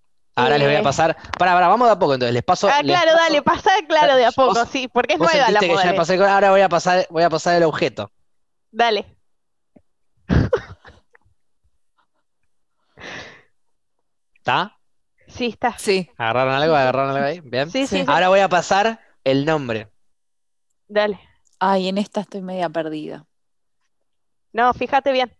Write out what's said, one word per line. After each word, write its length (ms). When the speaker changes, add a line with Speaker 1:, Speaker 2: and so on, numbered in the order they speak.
Speaker 1:
Ahora 220
les 100
voy 80
a 40
Speaker 2:
Eh. 40
Speaker 1:
pasar. 320
Pará, 160
pará, 140
vamos 200
de 40
a 60
poco 160
entonces. 200
Les 100
paso, 240
Speaker 2:
Ah, 140
Speaker 1:
les 140
Speaker 2:
claro, 160
Speaker 1:
paso. 120
Speaker 2:
dale, 180
pasá, 280
claro, 280
de 100
a 40
Speaker 1:
Vos, 40
Speaker 2:
poco, 120
sí, 220
porque 260
es 40
Speaker 1:
vos 140
Speaker 2:
nueva 180
la 80
Speaker 1:
sentiste 80
que 20
ya 40
me 20
Speaker 2:
modalidad. 100
Speaker 1:
pasé 120
el 60
color. 120
Ahora 180
voy 100
a 80
pasar, 420
voy 140
a 60
pasar 260
el 80
objeto. 480
Speaker 2:
Dale. 460
Speaker 1:
¿Está? 420
Speaker 2:
Sí, 180
está. 320
Speaker 3:
Sí. 380
Speaker 1:
¿Agarraron 380
algo? 200
Speaker 2:
Sí, 40
sí. 40
Speaker 1:
¿Agarraron 340
algo 100
ahí? 140
Bien. 300
Speaker 2:
Sí, 160
sí, 120
Speaker 3:
Sí. 60
Speaker 2:
sí. 40
Speaker 1:
Ahora 200
voy 120
a 80
pasar 520
el 200
nombre. 460
Speaker 2:
Dale. 320
Speaker 3:
Ay, 300
en 100
esta 220
estoy 220
media 260
perdida. 560
Speaker 2:
No, 220
fíjate 380
bien. 280